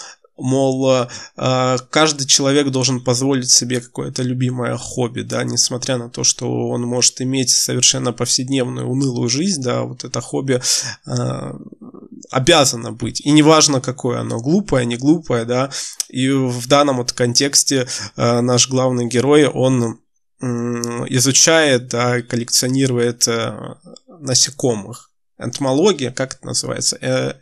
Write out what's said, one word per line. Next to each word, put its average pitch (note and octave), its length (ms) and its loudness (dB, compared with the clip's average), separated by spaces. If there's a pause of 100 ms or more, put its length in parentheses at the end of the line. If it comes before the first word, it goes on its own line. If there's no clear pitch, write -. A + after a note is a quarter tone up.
(380)
мол, C3 520 2
э, B2+ 840 0 (140)
каждый D3 360 2
человек C#3 440 4
должен C3 300 0
позволить B2+ 500 0
себе B2 300 2
какое-то C3+ 420 -8
любимое B2 540 -2
хобби, A#2+ 460 -4
да, A#2 220 -4
несмотря A#2+ 520 -2
на A#2+ 140 -8
то, C3 140 -6
что B2 440 -2
он A#2+ 140 -2
может A#2+ 400 0
иметь C3 280 0
совершенно B2+ 640 0
повседневную B2+ 720 -2
унылую B2+ 440 -2
жизнь, D3+ 320 -2
да, B2 200 -2
вот B2 220 -10
это B2+ 160 -6
хобби, C3+ 400 -2 (460)
э, B2+ 460 -4 (800)
обязано B2+ 640 2
быть. A2+ 280 -6
И C#3+ 100 0
неважно, D3+ 500 6
какое B2 400 -4
оно, A#2 200 -4
глупое, C#3+ 460 0
не A#2+ 120 -4
глупое, C3 460 0
да. B2+ 260 -2 (400)
И C3 180 0
в B2+ 400 0
данном C#3+ 300 4
вот A#2+ 140 -4
контексте, C3 720 2 (300)
э, A#2+ 240 2
наш B2 280 2
главный B2+ 400 0
герой, C3+ 380 4
он, B2 540 0 (420)
м, A#2+ 640 -4
изучает, C3 800 2
да, B2 320 0
коллекционирует, B2 1080 0
э, A#2 260 -2 (680)
насекомых. B2+ 920 -2 (280)
Энтомология, C3+ 720 0
как C3 240 -6
это - 120 -18
называется? B2 540 -2
Э, C3 420 -2